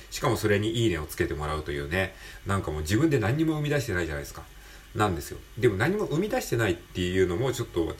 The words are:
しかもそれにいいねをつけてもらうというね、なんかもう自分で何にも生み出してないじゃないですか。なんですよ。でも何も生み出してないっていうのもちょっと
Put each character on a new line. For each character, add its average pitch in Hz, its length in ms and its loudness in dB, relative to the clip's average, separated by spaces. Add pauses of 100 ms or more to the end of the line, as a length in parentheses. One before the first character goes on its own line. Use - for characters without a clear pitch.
(120)
し - 80 -8
か - 80 0
も 110 80 4
そ 104 140 0
れ 101 100 4
に 113 240 0
い 113 40 4
い - 20 4
ね 85 80 2
を 76 80 -4
つ - 100 -12
け 87 100 0
て 71 80 -2
も 76 140 -4
ら 76 80 -2
う 76 80 -4
と 73 80 -6
い 71 80 -4
う 71 100 -6
ね、 92 240 0 (320)
な 98 120 0
ん 95 40 0
か - 80 -6
も 78 100 -4
う - 20 -2
自 90 160 2
分 156 120 4
で 139 80 4
何 110 200 2
に 160 80 2
も 156 80 2
生 151 80 -2
み 147 80 0
出 147 100 2
し - 60 -2
て 98 80 -2
な 87 80 0
い 85 40 -2
じ 78 60 -6
ゃ 76 40 -4
な 71 40 -4
い 71 40 -6
で - 40 -12
す - 60 -14
か。 78 100 -12 (500)
な 104 140 2
ん 90 80 0
で 78 60 -4
す - 100 -12
よ。 - 60 -10 (200)
で 117 120 4
も 98 80 2
何 147 180 2
も 208 80 0
生 143 140 -2
み 202 100 2
出 254 140 0
し - 80 -8
て 123 80 0
な 113 100 2
い 90 60 2
っ - 20 -4
て - 240 -8
い 90 240 2
う 90 60 6
の 87 80 0
も 127 160 0
ち 123 80 -4
ょ 110 40 -6
っ - 40 -10
と 82 300 -2